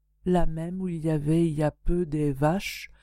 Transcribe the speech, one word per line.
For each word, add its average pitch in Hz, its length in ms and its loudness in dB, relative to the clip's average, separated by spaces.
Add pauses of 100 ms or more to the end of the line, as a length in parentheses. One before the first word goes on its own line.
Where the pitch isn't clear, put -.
(240)
là 180 220 2
même 165 340 -2
où 185 80 -4
il 165 160 -6
y 160 60 0
avait 156 360 2
il 156 100 -2
y 151 80 0
a 147 80 0
peu 175 340 0
des 147 260 -2
vaches 151 580 -2 (140)